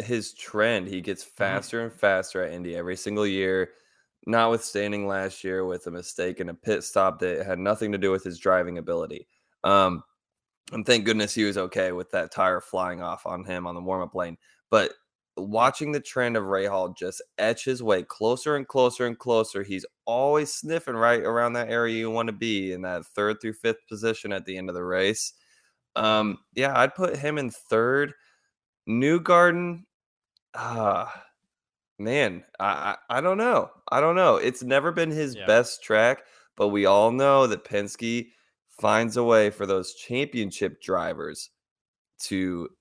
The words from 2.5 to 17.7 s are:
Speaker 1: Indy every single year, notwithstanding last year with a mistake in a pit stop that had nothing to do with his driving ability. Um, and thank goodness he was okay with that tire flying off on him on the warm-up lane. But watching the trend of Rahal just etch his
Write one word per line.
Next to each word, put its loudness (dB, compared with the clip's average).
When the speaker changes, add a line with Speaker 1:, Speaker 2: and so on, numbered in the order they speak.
Speaker 1:
Indy -10
every -6
single -2
year, 0
notwithstanding 0
last -6
year -2
with -6
a -10
mistake -6
in -8
a -10
pit -2
stop 0
that -2
had -4
nothing -2
to -2
do 2
with -2
his -10
driving 2
ability. -6
Um, 4
and -6
thank 4
goodness 0
he 2
was 0
okay -2
with -8
that -2
tire 2
flying -4
off -8
on -8
him -6
on -8
the -12
warm-up -4
lane. -6
But 4
watching 0
the -2
trend -2
of 0
Rahal -2
just -8
etch 0
his -4